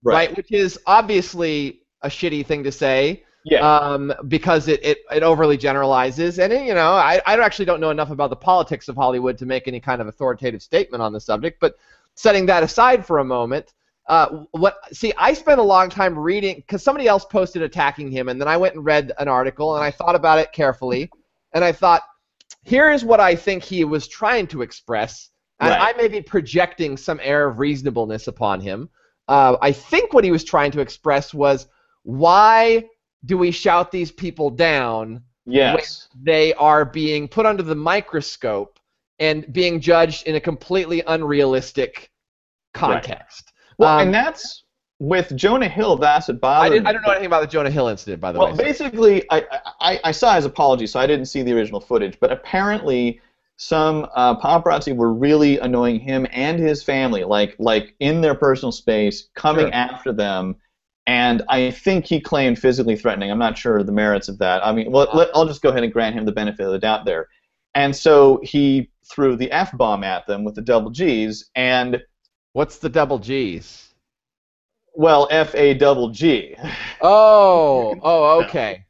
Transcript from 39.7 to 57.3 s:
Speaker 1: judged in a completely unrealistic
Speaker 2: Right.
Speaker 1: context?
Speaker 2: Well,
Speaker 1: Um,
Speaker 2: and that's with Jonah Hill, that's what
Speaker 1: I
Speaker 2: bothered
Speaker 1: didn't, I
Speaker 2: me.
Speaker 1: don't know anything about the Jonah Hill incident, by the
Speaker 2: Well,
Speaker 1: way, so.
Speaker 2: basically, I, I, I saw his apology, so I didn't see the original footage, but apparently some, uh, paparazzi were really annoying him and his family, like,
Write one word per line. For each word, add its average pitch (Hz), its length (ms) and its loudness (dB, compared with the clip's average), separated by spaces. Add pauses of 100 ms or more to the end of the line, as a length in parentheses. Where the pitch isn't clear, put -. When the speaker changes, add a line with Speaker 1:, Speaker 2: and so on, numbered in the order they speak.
Speaker 1:
judged 165 440 2
in 160 80 -4
a 151 60 -2
completely 170 640 -4
unrealistic 143 1040 -2 (680)
Speaker 2:
Right. - 280 -2
Speaker 1:
context? - 500 -18 (260)
Speaker 2:
Well, - 180 6
Speaker 1:
Um, 151 100 4
Speaker 2:
and 185 60 0
that's - 520 -4 (340)
with 165 380 -2
Jonah 214 320 0
Hill, 196 260 0
that's 147 320 0
what 127 80 -4
Speaker 1:
I 120 40 -14
Speaker 2:
bothered 151 340 2
Speaker 1:
didn't, 208 140 2
I - 20 0
Speaker 2:
me. 214 60 0
Speaker 1:
don't 220 80 -8
know 208 80 2
anything 190 160 -2
about 170 140 2
the 151 60 -4
Jonah 147 240 -2
Hill 139 160 0
incident, 98 340 -8
by 92 120 -6
the 82 60 -4
Speaker 2:
Well, - 120 -8
Speaker 1:
way, 156 60 -10
so. 220 60 0
Speaker 2:
basically, 226 680 2
I, 156 140 0 (340)
I, 185 240 -2
I 160 80 -2
saw 214 240 2
his 160 80 2
apology, 131 420 0
so 117 140 -6
I 131 80 2
didn't 139 200 0
see 139 140 -8
the 123 120 -2
original 107 260 -2
footage, 101 400 -4
but 131 100 2
apparently 143 920 -4 (340)
some, 156 500 -2 (100)
uh, 123 220 2
paparazzi 147 560 0
were 117 200 0
really 143 460 2
annoying 120 420 -2
him 131 320 -4
and 151 260 -4
his 151 240 -2
family, 127 400 -2
like, 104 340 0